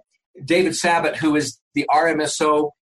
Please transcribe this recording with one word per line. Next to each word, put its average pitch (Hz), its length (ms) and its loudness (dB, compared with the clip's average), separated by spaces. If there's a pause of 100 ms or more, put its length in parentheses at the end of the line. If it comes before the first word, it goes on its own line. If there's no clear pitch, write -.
(440)
David 165 320 0
Sabat, 170 400 0
who 151 200 0
is 143 240 -4 (160)
the 143 160 -2
R 160 160 4
M 156 120 0
S 151 220 -4
O, 151 320 2 (220)